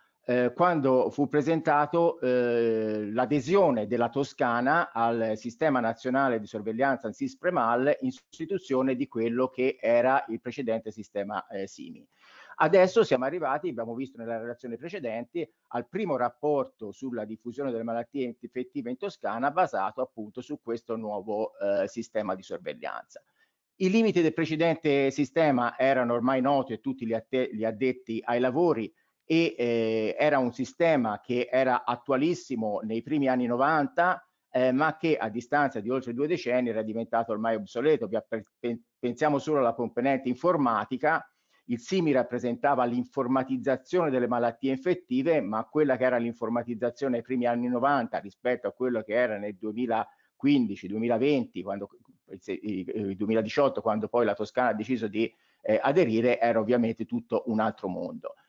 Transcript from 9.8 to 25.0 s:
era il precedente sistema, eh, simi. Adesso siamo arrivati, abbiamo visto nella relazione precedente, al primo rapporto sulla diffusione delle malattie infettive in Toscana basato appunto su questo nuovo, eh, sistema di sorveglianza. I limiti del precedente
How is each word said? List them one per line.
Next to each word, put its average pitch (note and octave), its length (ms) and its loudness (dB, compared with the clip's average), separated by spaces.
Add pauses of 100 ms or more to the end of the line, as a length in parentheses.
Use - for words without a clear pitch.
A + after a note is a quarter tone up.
era A#2+ 480 4
il A2+ 120 -6
precedente A2+ 500 -6
sistema, G2+ 560 -8
eh, G2 220 -8
simi. - 360 -16 (580)
Adesso F#3 420 6
siamo B2+ 200 2
arrivati, D3+ 460 -4
abbiamo A#2 240 -6
visto C3 240 -10
nella A2+ 200 -6
relazione A#2 380 -10
precedente, C#3 800 -8 (140)
al B2 200 -6
primo F3+ 300 -4
rapporto C3 720 -2
sulla A#2+ 320 -8
diffusione A#2+ 460 -8
delle A2+ 140 -4
malattie A#2+ 540 -6
infettive B2+ 520 -8
in B2+ 80 -8
Toscana B2 520 -4
basato B2+ 520 0
appunto A2+ 400 -10
su D3 200 -10
questo A#2 320 -6
nuovo, G#2+ 640 -6
eh, G2+ 300 0
sistema G#2+ 460 -4
di F#2 80 -12
sorveglianza. D#2+ 800 -10 (540)
I F#3+ 120 2
limiti G3+ 320 4
del D#3+ 140 4
precedente D#3 760 2